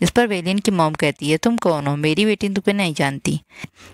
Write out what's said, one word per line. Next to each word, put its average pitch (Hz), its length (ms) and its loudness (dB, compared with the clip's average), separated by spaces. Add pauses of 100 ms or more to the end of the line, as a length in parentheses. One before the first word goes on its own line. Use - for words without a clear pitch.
जिस 175 100 2
पर 240 160 2
वेलियन 190 320 -2
की 214 120 -2
मॉम 165 240 2
कहती 147 360 -2
है, 156 60 2
"तुम 233 200 0
कौन 156 300 0
हो? 143 100 0
मेरी 156 280 2
बेटी 208 240 0
तुम्हें 202 260 -2
नहीं 190 200 -2
जानती।" 147 460 -2 (540)